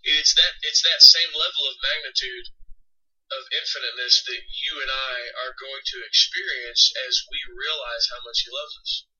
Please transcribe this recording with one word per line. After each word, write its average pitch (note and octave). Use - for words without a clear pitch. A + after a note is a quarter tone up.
it's -
that, -
it's -
that -
same -
level -
of -
magnitude -
of C3+
infiniteness B2
that B2+
you -
and C#3
I C3
are C3
going C3+
to -
experience C3
as -
we -
realize C3
how B2
much A#2
he -
loves D3
us. -